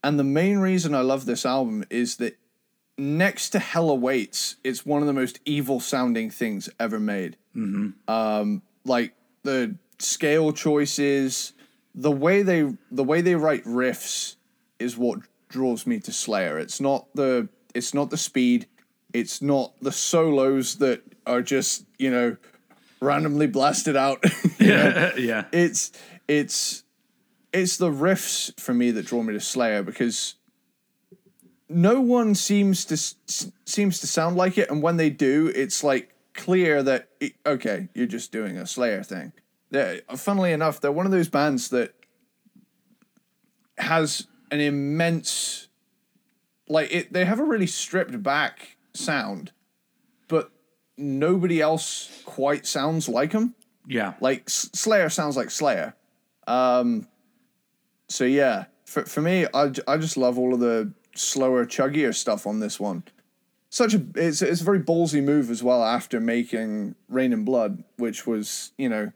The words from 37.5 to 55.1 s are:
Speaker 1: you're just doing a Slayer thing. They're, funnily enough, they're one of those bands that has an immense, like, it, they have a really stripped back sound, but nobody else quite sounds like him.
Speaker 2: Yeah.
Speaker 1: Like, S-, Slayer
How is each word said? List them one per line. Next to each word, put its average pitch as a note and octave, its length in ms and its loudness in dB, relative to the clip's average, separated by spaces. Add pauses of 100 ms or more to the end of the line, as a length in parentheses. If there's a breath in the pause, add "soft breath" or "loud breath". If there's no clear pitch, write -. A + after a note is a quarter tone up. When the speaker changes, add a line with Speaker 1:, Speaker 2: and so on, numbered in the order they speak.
Speaker 1:
you're A#2+ 120 -2
just A2+ 260 -8
doing G2+ 260 -6
a F#2 80 -10
Slayer A2 360 -2
thing. F#2 300 -12 (380)
They're, G#2 300 -2 (160)
funnily F#3+ 360 0
enough, D3+ 280 0
they're C#3+ 120 0
one F3+ 140 0
of F#3+ 60 2
those E3+ 160 2
bands C#3+ 420 0
that B2 240 -2 (1800)
has D#3 480 0 (240)
an D3 100 -2
immense, D3 1080 -2 (1000)
like, D3+ 240 0
it, E3+ 200 -4
they F3+ 120 2
have G#3+ 160 2
a D4+ 40 0
really A3 220 2
stripped B2+ 560 -4
back C#3 520 -2 (220)
sound, G#2+ 580 -6 (760)
but D#3+ 220 0 (460)
nobody D#3+ 640 0
else - 640 -2
quite C#3 420 -2
sounds D#3 420 -2
like C3 240 0
him. A3+ 220 0 (320)
Speaker 2:
Yeah. G#2+ 340 -2
Speaker 1:
Like, B2+ 260 0
S-, - 260 -4
Slayer G3+ 380 2